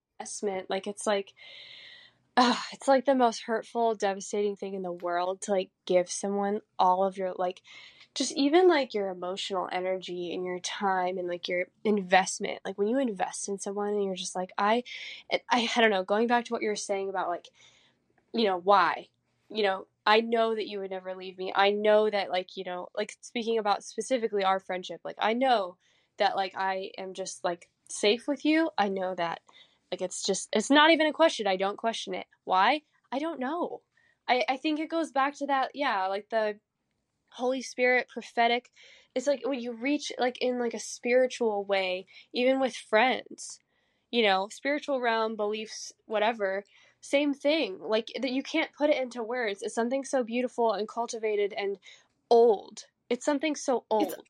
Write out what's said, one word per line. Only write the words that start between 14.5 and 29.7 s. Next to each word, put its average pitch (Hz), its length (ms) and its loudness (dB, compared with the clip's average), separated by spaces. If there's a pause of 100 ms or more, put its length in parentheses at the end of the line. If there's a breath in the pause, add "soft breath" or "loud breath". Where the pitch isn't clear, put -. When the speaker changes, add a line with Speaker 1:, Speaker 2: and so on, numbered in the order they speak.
Speaker 1:
I, 220 240 2 (640 loud breath)
I, 233 280 0
I 240 40 4
don't 226 100 6
know, 185 120 0
going 208 240 0
back 240 200 2
to 233 60 -12
what 220 100 -4
you 214 80 -2
were 208 40 -2
saying 196 360 -4
about, 185 180 -2
like, 175 180 -6 (880 soft breath)
you 233 120 2
know, 190 120 2
why? 175 500 4 (400)
You 214 140 -4
know, 190 240 0 (180)
I 220 180 6
know 226 340 2
that 208 100 -4
you 202 140 -8
would 190 100 -6
never 185 240 -8
leave 185 240 -12
me. 185 160 -4
I 202 160 6
know 214 400 4
that, 196 200 -2
like, 185 260 -4
you 190 80 -8
know, 180 320 -8
like, 208 240 -6
speaking 226 380 -2
about 202 260 0
specifically 220 580 -2
our 190 160 2
friendship, 185 460 -10
like, 165 160 -12
I 214 140 2
know 233 420 0 (400)
that, 196 180 2
like, 190 220 -2
I 190 420 -4
am 190 160 -8
just, 185 300 -8
like, 175 260 -4 (200)
safe 233 380 0
with 285 160 -2
you. 311 320 4
I 208 140 2
know 185 240 -4
that, 170 260 -4 (500 soft breath)